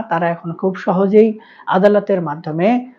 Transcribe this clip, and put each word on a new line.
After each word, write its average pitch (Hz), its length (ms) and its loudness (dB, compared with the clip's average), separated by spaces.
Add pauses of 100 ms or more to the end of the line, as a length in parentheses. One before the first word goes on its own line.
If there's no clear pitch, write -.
তারা 170 260 -2
এখন 170 240 -6
খুব 185 240 -4
সহজেই 202 540 2 (360)
আদালতের 202 560 2
মাধ্যমে 160 460 -4 (300)